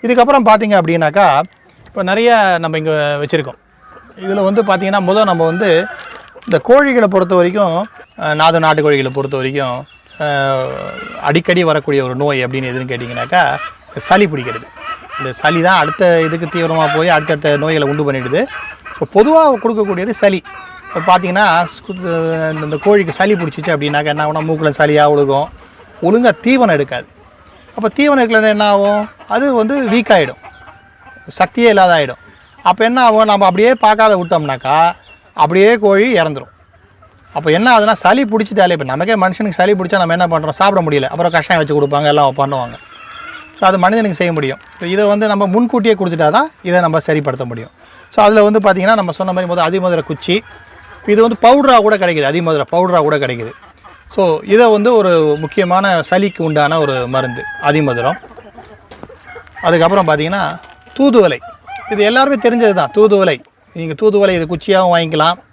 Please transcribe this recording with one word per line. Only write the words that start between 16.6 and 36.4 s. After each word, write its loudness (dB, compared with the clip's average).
போய் 0
அடுத்தடுத்த 0
நோய்களை -2
உண்டு -2
பண்ணிடுது. -2
இப்போ 2
பொதுவா 2
கொடுக்கக்கூடியது -2
சளி. 0
இப்போ 2
பார்த்தீங்கன்னா, 0
ஸ்கு-, -6
இந்த -6
கோழிக்கு 2
சளி 0
பிடிச்சிச்சு -6
அப்படின்னாக்கா -2
என்ன -2
ஆகும்னா, -4
மூக்குல -2
சளியா 4
ஒழுகும், 2
ஒழுங்கா 2
தீவனம் 2
எடுக்காது. -4
அப்ப -2
தீவனம் 2
எடுக்கலன்னா 2
என்ன 2
ஆகும்? 0
அது -2
வந்து -2
வீக் 0
ஆயிடும், 2
சக்தியே 0
இல்லாத 4
ஆயிடும். -4
அப்ப 0
என்ன 2
ஆகும்? 4
நம்ம 2
அப்படியே 2
பார்க்காத 2
விட்டோம்னாக்கா, 0
அப்படியே 2
கோழி 2
இறந்துரும். -2